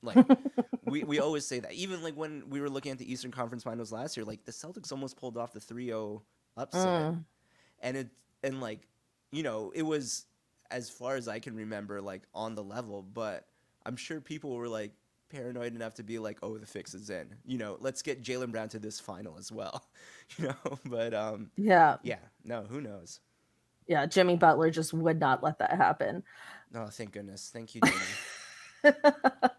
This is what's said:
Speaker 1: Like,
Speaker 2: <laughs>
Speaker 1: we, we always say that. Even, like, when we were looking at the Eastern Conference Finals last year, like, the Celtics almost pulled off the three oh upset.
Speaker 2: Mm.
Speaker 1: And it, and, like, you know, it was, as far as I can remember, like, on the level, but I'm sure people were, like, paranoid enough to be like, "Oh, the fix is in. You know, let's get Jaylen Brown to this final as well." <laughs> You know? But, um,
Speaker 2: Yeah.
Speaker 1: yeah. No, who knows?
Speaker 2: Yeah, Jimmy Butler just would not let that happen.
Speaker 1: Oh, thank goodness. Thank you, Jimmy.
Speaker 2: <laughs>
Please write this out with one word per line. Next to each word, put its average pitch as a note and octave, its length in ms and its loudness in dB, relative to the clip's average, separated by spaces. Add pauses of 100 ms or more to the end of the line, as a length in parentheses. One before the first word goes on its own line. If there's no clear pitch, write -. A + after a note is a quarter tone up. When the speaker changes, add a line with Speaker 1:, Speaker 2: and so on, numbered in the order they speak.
Speaker 1:
Like, A#2+ 140 4
Speaker 2:
<laughs> B3+ 680 6
Speaker 1:
we, D3+ 180 -2
we D3 160 2
always D3 280 0
say B2 140 -6
that. - 120 -10
Even, F3 300 -8
like, D#3+ 120 -8
when D3+ 340 -8
we C#3 120 -4
were C#3+ 80 -2
looking C#3 220 -6
at B2+ 80 -8
the B2 120 -10
Eastern B2+ 200 -8
Conference A#2+ 320 -6
Finals A#2 280 -6
last A2+ 260 -6
year, A2 80 -6
like, G#2+ 200 -10
the A#2 60 -12
Celtics E3+ 400 -14
almost C3+ 260 -8
pulled B2 180 -10
off A#2 180 -6
the A2 60 -16
three A#2+ 340 -8
oh G#2+ 280 -6 (360)
upset. E3 560 0
Speaker 2:
Mm. E3 120 -8 (540)
Speaker 1:
And B2+ 180 -4
it, B2+ 120 -8 (340)
and, C3+ 180 -4
like, A2 260 -8 (440)
you D3 100 -4
know, A2 320 -4
it D#3+ 100 -2
was, D3+ 420 -2 (440)
as B2 200 -8
far B2+ 260 -4
as A#2+ 140 -6
I A2 100 -6
can A2+ 160 -10
remember, G#2 460 -8
like, G2 220 -10 (120)
on A2 200 -6
the G#2+ 80 -8
level, G2+ 380 -10
but G#2 460 -8 (380)
I'm B2 100 -6
sure D#3 240 -10
people C#3+ 340 -10
were, A#2+ 140 -6
like, G#2+ 240 -6 (380)
paranoid B2 460 -8
enough A2+ 200 -8
to A#2 80 -14
be A2+ 160 -6
like, G#2+ 240 -6
"Oh, G#2+ 140 -8
the G#2+ 100 -16
fix - 260 -12
is G#2 160 -12
in. F2+ 360 -8
You B2+ 120 -4
know, G#2 220 -6
let's C3 220 -6
get C3 200 -6
Jaylen B2+ 300 -4
Brown A2 180 -4
to A2 100 -10
this G#2+ 200 -10
final F#2 380 -12
as - 140 -14
well." - 360 -10 (240)
<laughs> - 260 -20
You C#3+ 120 -2
know? C#3 360 -6
But, A#2 280 -2
um, G#2+ 420 -2
Speaker 2:
Yeah. F3+ 480 8
Speaker 1:
yeah. A#2+ 160 -4 (240)
No, A2+ 200 -6
who A#2+ 180 -10
knows? G2+ 400 -14 (640)
Speaker 2:
Yeah, D3 180 4
Jimmy F3+ 300 6
Butler E3 340 8
just D#3+ 240 0
would E3 260 2
not C3+ 220 4
let D#3 160 2
that - 140 2
happen. - 500 2 (540)
Speaker 1:
Oh, A2+ 140 -6
thank G2+ 240 -10
goodness. G2+ 380 -12
Thank A2+ 220 -12
you, A#2 80 -10
Jimmy. - 140 6 (880)
Speaker 2:
<laughs> D4 100 12 (640)